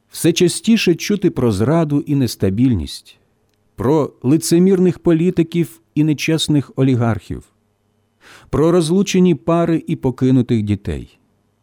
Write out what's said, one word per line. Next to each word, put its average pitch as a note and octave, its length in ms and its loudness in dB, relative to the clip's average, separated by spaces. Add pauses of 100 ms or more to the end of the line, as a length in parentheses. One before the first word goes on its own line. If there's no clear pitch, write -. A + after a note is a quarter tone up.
Все - 240 -2
частіше F#3 600 0
чути F#3+ 340 -2
про A#2+ 220 0
зраду C#3+ 480 0
і D3 160 -4
нестабільність, A2 1000 -2 (580)
про C3+ 380 -2 (100)
лицемірних F3+ 760 2
політиків E3+ 840 -2 (140)
і D3+ 80 2
нечесних D3+ 720 -2
олігархів, A#2+ 680 -2 (1040)
про D#3 220 2
розлучені F3+ 640 2
пари E3 520 -2
і D#3+ 80 -2
покинутих B2+ 680 0
дітей. F2 560 -6 (440)